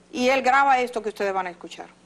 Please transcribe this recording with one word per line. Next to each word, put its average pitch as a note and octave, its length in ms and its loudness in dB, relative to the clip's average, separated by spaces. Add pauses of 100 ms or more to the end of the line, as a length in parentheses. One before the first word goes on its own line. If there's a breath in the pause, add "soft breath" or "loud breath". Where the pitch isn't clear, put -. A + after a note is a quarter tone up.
(120)
Y B3 180 0
él C4+ 140 2
graba C4+ 360 4
esto B3 220 -4
que G#3+ 80 -6
ustedes G3 240 -4
van F#3 140 -4
a - 20 -8
escuchar. F3 380 -16 (180)